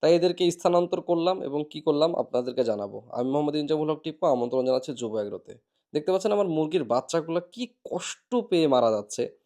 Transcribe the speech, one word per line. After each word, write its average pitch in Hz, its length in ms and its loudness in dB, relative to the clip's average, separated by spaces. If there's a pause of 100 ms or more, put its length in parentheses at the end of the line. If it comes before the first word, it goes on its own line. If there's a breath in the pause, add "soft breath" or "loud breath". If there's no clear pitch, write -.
তাই 156 120 6
এদেরকে 175 360 2
স্থানান্তর 175 500 2
করলাম 175 420 0
এবং 143 260 -4
কি 156 120 -14
করলাম 156 340 2
আপনাদেরকে 123 500 -2
জানাবো। 104 340 -4 (140)
আমি 123 180 -2
মোহাম্মদ 147 240 0
ইনজামুল 151 360 -2
হক 156 120 -4
টিপু, 160 240 -8
আমন্ত্রণ 127 400 2
জানাচ্ছি 127 260 0
যুব 117 220 -6
অ্যাগ্রোতে। 104 380 -6 (420)
দেখতে 151 160 -2
পাচ্ছেন 190 220 0
আমার 202 160 2
মুরগির 156 360 0
বাচ্চাগুলো 160 560 -2 (100)
কি 240 140 -10 (200)
কষ্ট - 460 -10 (140)
পেয়ে 170 240 2
মারা 123 220 6
যাচ্ছে। 107 320 -4 (240)